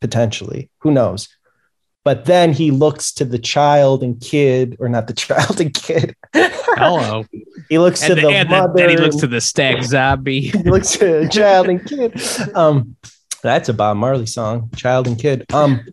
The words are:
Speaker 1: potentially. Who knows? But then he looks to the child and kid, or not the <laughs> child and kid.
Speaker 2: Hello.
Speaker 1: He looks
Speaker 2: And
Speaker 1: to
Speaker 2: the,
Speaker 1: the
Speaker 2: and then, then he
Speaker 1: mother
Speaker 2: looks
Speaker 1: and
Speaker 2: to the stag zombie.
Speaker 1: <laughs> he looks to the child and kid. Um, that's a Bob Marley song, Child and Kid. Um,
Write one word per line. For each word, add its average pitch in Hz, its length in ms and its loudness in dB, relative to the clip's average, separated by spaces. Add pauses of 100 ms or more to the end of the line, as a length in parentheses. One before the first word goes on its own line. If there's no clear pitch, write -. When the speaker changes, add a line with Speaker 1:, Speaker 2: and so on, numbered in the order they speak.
Speaker 1:
potentially. 117 680 -4 (100)
Who 151 120 0
knows? 107 360 -2 (760)
But 139 200 0
then 175 280 4
he 151 180 0
looks 147 440 0
to 147 100 -4
the 123 140 -6
child 143 640 2
and 120 180 -6
kid, 127 600 0
or 123 80 -4
not 117 200 -2
the 120 40 -10
<laughs> - 140 -8
child 147 340 0
and 156 140 -2
kid. - 400 -2 (200)
Speaker 2:
Hello. 160 920 0 (440)
Speaker 1:
He 156 100 2
looks 175 240 2
Speaker 2:
And 156 80 0
Speaker 1:
to 180 60 4
Speaker 2:
the, 151 120 0
Speaker 1:
the 143 60 2
Speaker 2:
and 180 160 2
then, 185 240 2
then 175 160 4
he 165 60 4
Speaker 1:
mother 160 80 2
Speaker 2:
looks 151 120 2
Speaker 1:
and 147 60 -2
Speaker 2:
to 147 60 0
the 120 120 -2
stag 127 440 -2
zombie. 135 560 0
Speaker 1:
<laughs> 135 80 -6
he 208 160 -2
looks 185 280 2
to 165 320 2
the 156 40 -2
child 190 400 4
and 185 160 -2
kid. 254 360 -6 (340)
Um, 151 420 0 (460)
that's 131 260 0
a 120 60 -2
Bob 104 220 0
Marley 123 300 -2
song, 113 500 -6
Child 127 320 0
and 117 100 -4
Kid. 139 340 -2
Um, 143 280 2 (120)